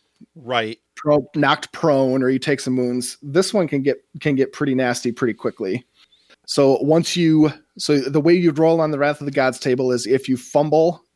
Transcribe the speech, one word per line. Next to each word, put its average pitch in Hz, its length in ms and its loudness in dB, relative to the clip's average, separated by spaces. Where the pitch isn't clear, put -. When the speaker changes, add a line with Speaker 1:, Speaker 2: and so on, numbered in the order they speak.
Speaker 1:
Right. 120 440 -6
Speaker 2:
pro-, 147 380 0
knocked 143 380 0
prone 135 500 0
or 127 80 0
you 131 80 0
take 139 220 -2
some 127 160 -4
wounds. 123 460 -4
This 156 300 -2
one 180 160 0
can 139 140 -2
get, 135 160 0
can 147 160 0
get 131 160 0
pretty 143 220 -2
nasty 123 380 -2
pretty 117 220 -2
quickly. 110 500 -6
So 135 340 2
once 156 360 0
you, 156 340 4
so 151 220 0
the 139 220 -2
way 170 140 4
you'd 170 240 2
roll 165 220 4
on 156 120 0
the 143 60 -4
Wrath 143 220 -2
of 143 60 -8
the 143 60 -8
Gods 131 260 0
table 127 340 0
is 113 140 -4
if 131 220 0
you 131 80 0
fumble 156 680 0